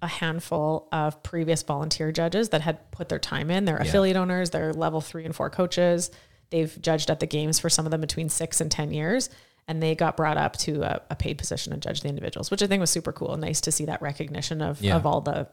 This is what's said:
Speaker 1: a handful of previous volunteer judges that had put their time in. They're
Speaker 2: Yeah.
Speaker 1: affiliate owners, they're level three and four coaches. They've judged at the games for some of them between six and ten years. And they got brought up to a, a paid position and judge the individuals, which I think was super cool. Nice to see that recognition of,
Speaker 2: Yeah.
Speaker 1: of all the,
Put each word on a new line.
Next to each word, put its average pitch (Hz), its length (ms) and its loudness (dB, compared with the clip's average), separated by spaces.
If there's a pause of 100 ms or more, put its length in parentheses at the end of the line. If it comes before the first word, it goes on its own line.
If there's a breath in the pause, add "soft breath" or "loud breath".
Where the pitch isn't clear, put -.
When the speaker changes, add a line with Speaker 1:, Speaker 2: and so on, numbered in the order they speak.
Speaker 1:
a 175 40 -2
handful 160 840 0
of 151 300 0
previous 165 400 0
volunteer 156 500 -2
judges 170 380 2
that 151 120 2
had 156 280 -4
put - 180 -8
their - 100 -2
time 151 320 -2
in. 190 140 2
They're 165 180 2
Speaker 2:
Yeah. 156 60 0
Speaker 1:
affiliate 190 280 6
owners, 180 340 2
they're 160 220 0
level 156 280 0
three 160 240 -8
and 165 100 -6
four 135 160 -2
coaches. 175 600 2 (400 loud breath)
They've 160 300 0
judged 160 300 2
at 151 100 0
the 160 60 0
games 151 320 2
for 170 120 0
some 160 160 4
of 156 40 -2
them 160 100 2
between 156 280 -2
six - 320 -2
and 160 100 0
ten 151 220 -2
years. 170 360 0 (400 loud breath)
And 160 140 -2
they 160 120 2
got 160 220 2
brought 156 200 2
up 147 220 0
to 151 240 -2
a, - 180 0 (100)
a 151 60 -6
paid - 220 -2
position - 340 -4
and 151 80 -6
judge - 200 -4
the - 80 -4
individuals, - 420 -6
which 202 120 0
I 202 40 4
think 196 140 4
was 170 100 2
super 160 220 0
cool. 160 240 -4
Nice 156 260 -2
to 160 100 0
see 151 120 0
that 151 180 -4
recognition 151 600 -6
of, 143 200 -2
Speaker 2:
Yeah. 101 140 4
Speaker 1:
of 165 100 2
all 147 140 2
the, 143 320 -4